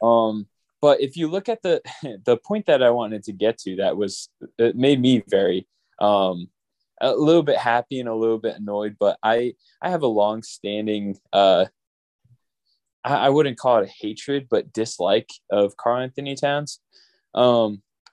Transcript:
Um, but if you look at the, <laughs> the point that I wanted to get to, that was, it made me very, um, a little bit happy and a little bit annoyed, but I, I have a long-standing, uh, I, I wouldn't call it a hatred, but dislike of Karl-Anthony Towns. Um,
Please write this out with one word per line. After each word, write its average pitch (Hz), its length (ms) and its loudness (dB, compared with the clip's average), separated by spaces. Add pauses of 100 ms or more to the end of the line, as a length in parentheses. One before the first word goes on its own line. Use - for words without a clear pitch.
Um, 113 460 2 (320)
but 143 200 4
if 135 160 -4
you 165 140 -4
look 190 180 -6
at 226 160 -6
the, 170 180 0 (220)
<laughs> 110 220 -14
the 120 100 4
point 208 300 -6
that 139 180 2
I 120 60 6
wanted 110 340 -2
to 110 80 -12
get 104 280 -2
to, 92 180 -8
that 95 180 0
was, 98 320 -6 (300)
it 113 180 2
made 135 240 2
me 123 300 2
very, 95 360 0 (320)
um, 95 520 0 (500)
a 131 160 0
little 156 260 4
bit 143 160 -2
happy 120 440 -4
and 120 80 -8
a 113 40 -6
little 113 240 0
bit 110 200 -8
annoyed, 104 420 -8
but 101 240 2
I, 117 300 -2 (280)
I 175 100 -6
have 165 120 -2
a 135 40 0
long-standing, 104 1080 -4 (160)
uh, 95 360 4 (1300)
I, 135 140 -2
I 127 140 2
wouldn't 139 280 2
call 123 200 2
it 98 100 2
a - 60 -20 (120)
hatred, 131 440 -6
but - 240 -2
dislike 110 560 -2 (200)
of 101 280 0
Karl-Anthony 131 580 -4
Towns. 143 460 -4 (520)
Um, 117 480 2 (320)